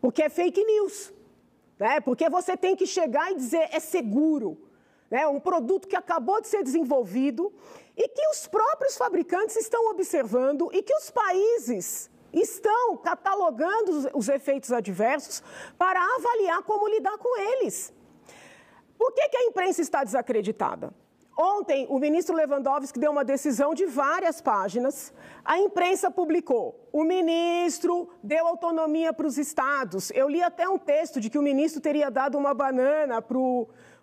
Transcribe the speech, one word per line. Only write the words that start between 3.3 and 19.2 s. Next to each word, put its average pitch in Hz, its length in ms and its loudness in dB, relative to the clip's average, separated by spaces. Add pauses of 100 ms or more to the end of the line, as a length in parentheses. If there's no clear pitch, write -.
e 381 60 -2
dizer, 285 340 0
"É 320 80 -2
seguro", 269 800 0 (500)
né? 262 200 0
Um 285 100 0
produto 349 480 0
que - 80 -4
acabou 349 460 0
de - 80 -14
ser 403 160 0
desenvolvido 262 880 0 (440)
e 508 120 0
que 605 180 0
os 622 220 -2
próprios 539 480 0
fabricantes 403 580 0
estão 453 340 0
observando 285 840 0
e 381 100 0
que 523 140 0
os - 160 -6
países 381 1000 0 (220)
estão 427 680 2
catalogando 359 960 0
os, 285 200 -2
os 226 160 -2
efeitos 277 420 0
adversos 226 720 -2 (360)
para 370 240 2 (140)
avaliar 403 480 0
como 415 220 0
lidar 427 300 0
com 480 220 -2
eles. 415 560 -2 (1040)
Por 508 160 2
que 554 160 4